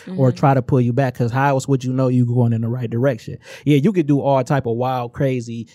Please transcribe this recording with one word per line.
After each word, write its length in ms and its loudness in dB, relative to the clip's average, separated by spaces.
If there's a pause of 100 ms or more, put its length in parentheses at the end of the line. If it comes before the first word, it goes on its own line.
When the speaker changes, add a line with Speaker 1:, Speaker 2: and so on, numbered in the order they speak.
(160)
Speaker 1:
or 140 2
Speaker 2:
Mm-hmm. 80 -2
Speaker 1:
try 160 2
to 80 2
pull 180 0
you 140 0
back. 220 -2
'Cause 160 -2
how 160 0
else 200 0
would 160 0
you 80 -4
know 160 0
you 200 2
going 260 2
in 80 -2
the 80 -4
right 180 -6
direction? 520 -2 (260)
Yeah, 120 4
you 140 2
could 140 0
do 160 2
all 220 2
type 240 -2
of 100 -2
wild, 360 -4
crazy, 600 -4